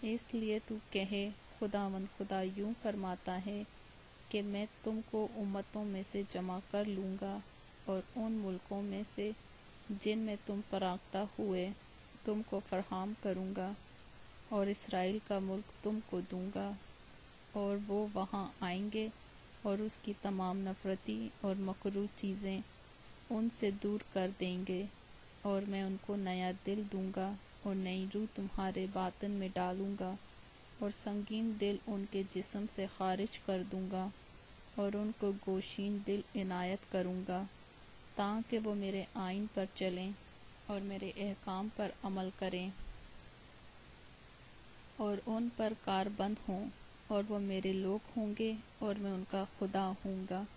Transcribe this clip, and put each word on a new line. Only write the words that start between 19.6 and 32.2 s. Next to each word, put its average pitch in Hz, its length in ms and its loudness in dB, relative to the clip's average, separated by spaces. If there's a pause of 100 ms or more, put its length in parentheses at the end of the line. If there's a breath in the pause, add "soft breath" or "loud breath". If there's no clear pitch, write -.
और 202 140 4
उसकी 214 320 -2
तमाम 190 440 2 (120)
नफरती 196 640 0 (140)
और 196 120 4
मकरूह 196 520 2 (100)
चीज़ें 196 440 0 (680)
उनसे 226 420 4
दूर 208 320 2 (100)
कर 190 160 4 (100)
देंगे, 185 480 2 (580)
और 196 180 4
मैं 196 180 0
उनको 190 340 0
नया 185 360 2
दिल 202 320 0
दूँगा 190 520 0 (300)
और 196 80 2
नई 190 320 2
रूह 208 200 0
तुम्हारे 190 600 0
बातन 190 440 0
में 190 260 2
डालूँगा, 185 640 2 (640)
और 202 80 2
संगीन 214 680 0
दिल 202 200 4 (100)
उनके 196 340 0